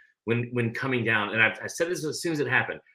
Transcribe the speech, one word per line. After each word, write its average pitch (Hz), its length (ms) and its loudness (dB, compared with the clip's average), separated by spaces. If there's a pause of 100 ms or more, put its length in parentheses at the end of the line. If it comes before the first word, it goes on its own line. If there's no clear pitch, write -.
(260)
when, 117 280 0
when 120 200 0
coming 127 300 0
down? 107 300 2
And 113 80 2
I've, 110 200 2
I 107 60 -6
said 170 220 -2
this 160 160 -4
as 147 160 -6
soon 170 120 -2
as 147 60 0
it 131 80 0
happened. 107 320 0 (160)